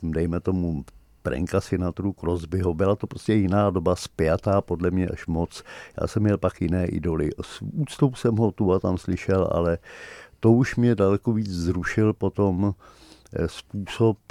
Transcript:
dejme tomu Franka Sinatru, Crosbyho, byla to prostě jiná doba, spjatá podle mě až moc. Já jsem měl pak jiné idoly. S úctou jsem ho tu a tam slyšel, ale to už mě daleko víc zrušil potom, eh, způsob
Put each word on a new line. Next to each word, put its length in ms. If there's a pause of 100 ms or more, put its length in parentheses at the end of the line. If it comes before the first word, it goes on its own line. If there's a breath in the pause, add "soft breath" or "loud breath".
dejme 380
tomu 440 (400)
Franka 360
Sinatru, 520
Crosbyho, 640
byla 220
to 100
prostě 280
jiná 360
doba, 260
spjatá 640
podle 300
mě 180
až 180
moc. 360 (380 loud breath)
Já 60
jsem 160
měl 160
pak 220
jiné 260
idoly. 440 (120)
S 200
úctou 520
jsem 220
ho 160
tu 200
a 60
tam 200
slyšel, 540
ale 260 (640 loud breath)
to 120
už 240
mě 180
daleko 380
víc 180
zrušil 640
potom, 600 (580 loud breath)
eh, 160
způsob 680 (120)